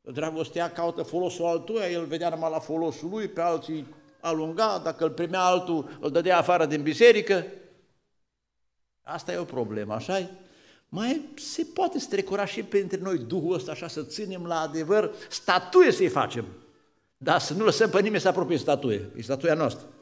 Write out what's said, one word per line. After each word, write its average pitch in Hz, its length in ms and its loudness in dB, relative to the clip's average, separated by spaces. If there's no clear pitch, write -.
Dragostea 160 680 -6
caută 170 320 -4
folosul 175 420 -4
altuia, 175 440 -2
el 170 160 -4
vedea 165 240 -4
numai 160 200 -4
la 156 100 -2
folosul 160 500 -4
lui, 208 180 -6
pe 165 140 -6
alții 160 440 -2
alunga, 165 640 -2
dacă 165 200 -2
îl 156 80 2
primea 175 300 -2
altul, 180 580 0
îl 147 120 -4
dădea 170 260 4
afară 165 280 4
din 147 160 -2
biserică. 196 640 6
Asta 165 300 -10
e 175 60 -4
o 175 60 -4
problemă, 107 500 -4
așa-i? 180 360 -4
Mai 247 460 -4
se - 280 -8
poate 349 260 -2
strecura 196 460 -2
și 202 180 -8
printre 190 360 -2
noi 185 180 -2
Duhul 151 360 -2
ăsta, 156 180 -4
așa, 165 160 -10
să 156 160 -8
ținem 185 420 -10
la 170 140 -2
adevăr, 160 560 0
statuie 214 640 6
să-i 185 160 4
facem, 120 380 0
dar 160 220 2
să - 140 -4
nu 202 100 -2
lăsăm 214 260 4
pe 196 120 4
nimeni 202 200 0
să 196 60 2
apropie 175 300 2
statuie, 113 580 0
e 120 60 -12
statuia 135 320 0
noastră. 143 340 -2